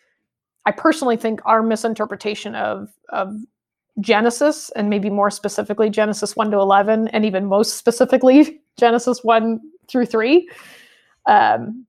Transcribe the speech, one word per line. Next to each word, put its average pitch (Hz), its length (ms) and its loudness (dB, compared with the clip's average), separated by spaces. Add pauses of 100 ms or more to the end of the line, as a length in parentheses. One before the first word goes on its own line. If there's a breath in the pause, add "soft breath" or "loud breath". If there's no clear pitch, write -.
(640)
I 208 60 2
personally 262 460 0
think 220 280 -6
our 220 160 2
misinterpretation 214 920 -6
of, 196 340 -6 (200)
of 196 260 -6 (640)
Genesis, 233 720 0
and 208 180 -4
maybe 208 220 -2
more 202 180 0
specifically 208 640 -4
Genesis 208 440 -4
one 214 160 -4
to 208 60 0
eleven, 202 520 2
and 214 160 0
even 190 200 -2
most 202 320 0
specifically 262 920 4
<laughs> - 100 -20
Genesis 233 440 0
one 226 360 2 (300)
through 240 180 0
three, 262 420 2 (800 loud breath)
um, 208 600 2